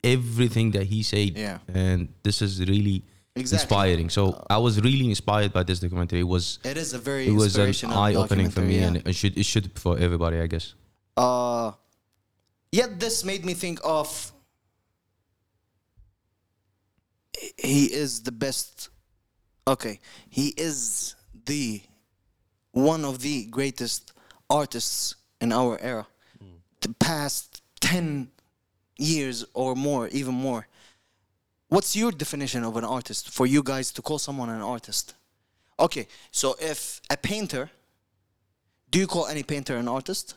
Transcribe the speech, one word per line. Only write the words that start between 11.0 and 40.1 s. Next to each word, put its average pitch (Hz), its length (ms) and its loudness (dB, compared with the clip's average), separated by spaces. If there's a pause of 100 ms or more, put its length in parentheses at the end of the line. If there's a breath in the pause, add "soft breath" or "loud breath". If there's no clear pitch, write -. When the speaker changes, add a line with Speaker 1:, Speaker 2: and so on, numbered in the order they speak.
Speaker 2:
Uh, 123 540 2 (1000)
yet 214 260 0
this 220 240 -2
made 190 220 -4
me 185 80 -2
think 175 320 -6
of, 151 480 -2 (3250)
he 139 340 4
is 127 300 -4
the 123 100 -6
best. - 560 -6 (800)
Okay, 117 300 -2 (320 loud breath)
he 139 260 -2
is 139 580 -4 (300)
the 127 380 -4 (960)
one 151 300 4
of 127 140 -6
the 135 260 -4
greatest 123 680 -4 (380 soft breath)
artists - 640 -2 (260)
in 117 120 2
our 120 280 2
era. 113 260 -6 (360 loud breath)
Speaker 3:
Mm. 90 160 -20 (240)
Speaker 2:
The - 100 -4 (160)
past - 540 -6 (180)
ten 147 480 0 (680)
years 139 460 -2 (100)
or 131 200 -2
more, 131 340 -2
even 131 260 -4
more. 123 340 -4 (1000 soft breath)
What's 196 280 2
your 220 160 2
definition 139 520 -4
of 113 120 -4
an 113 80 -2
artist, 117 460 -6
for 127 160 2
you 139 160 4
guys 135 300 -4
to - 100 -12
call 151 160 -4
someone 131 320 -6
an 110 120 -8
artist? 113 520 -6 (640)
Okay, 131 280 2 (240 loud breath)
so 135 300 0
if - 400 -8 (100)
a 143 60 0
painter, 180 540 -6 (1200)
do 175 80 2
you 190 80 2
call 170 200 -2
any 147 160 -6
painter 139 340 -6
an 120 120 -4
artist? 135 480 -6